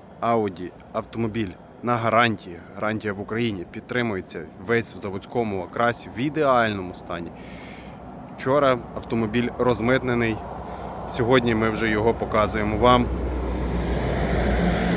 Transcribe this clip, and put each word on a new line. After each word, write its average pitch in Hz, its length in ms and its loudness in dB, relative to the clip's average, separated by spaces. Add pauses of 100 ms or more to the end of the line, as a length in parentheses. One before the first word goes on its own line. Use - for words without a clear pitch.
(200)
Audi 104 500 0 (220)
автомобіль 110 580 -2 (320)
на 120 140 0
гарантії. 113 600 2 (160)
Гарантія 107 380 -4
в 98 80 -6
Україні, 107 500 -4
підтримується 107 720 -4 (240)
весь 113 280 0
в 95 40 -14
заводському 98 640 -4
окрасі, 117 540 0
в 110 40 -4
ідеальному 120 720 2
стані. 85 360 -10 (1080)
Вчора 131 400 4 (180)
автомобіль 117 520 0 (100)
розмитнений, 120 800 2 (800)
сьогодні 120 380 4
ми 110 160 4
вже 107 180 0
його 107 260 4
показуємо 107 600 2
вам. 123 300 8 (1900)